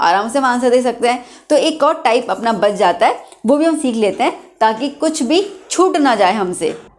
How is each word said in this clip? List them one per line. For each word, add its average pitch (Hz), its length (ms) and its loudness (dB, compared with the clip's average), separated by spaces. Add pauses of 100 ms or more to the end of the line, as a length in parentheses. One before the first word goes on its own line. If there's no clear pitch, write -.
आराम 196 280 2
से 233 100 -2
हम 269 60 -2
आंसर 247 260 0
दे 254 120 4
सकते 240 260 -2
हैं। 247 160 -4 (260)
तो 302 60 4
एक 311 260 0
और 302 120 2
type 254 360 0
अपना 220 220 -2
बच 208 200 0
जाता 185 340 2
है, - 180 -2 (220)
वो 269 100 4
भी 294 80 0
हम 320 140 0
सीख 262 160 -2
लेते 214 300 0
हैं, - 160 -4 (200)
ताकि 226 280 0
कुछ 311 340 -4
भी 320 240 0 (240)
छूट 359 260 0
ना 277 180 2
जाए 196 200 2
हमसे। 180 440 -4 (200)